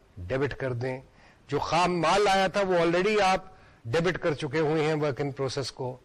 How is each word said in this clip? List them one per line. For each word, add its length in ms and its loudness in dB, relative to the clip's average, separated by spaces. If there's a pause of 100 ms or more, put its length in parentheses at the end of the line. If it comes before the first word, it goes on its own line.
(180)
ڈیبٹ 360 -4
کر 180 -6
دیں۔ 280 -6 (480)
جو 100 -2
خام 420 0
مال 280 4
آیا 180 4
تھا 140 -2
وہ 140 2
already 480 2
آپ 220 2 (400)
ڈیبٹ 340 0
کر 160 0
چکے 240 -4
ہوئے 260 2
ہیں 100 2
ورک 260 -2
ان 120 -4
پروسیس 400 -4
کو 320 -8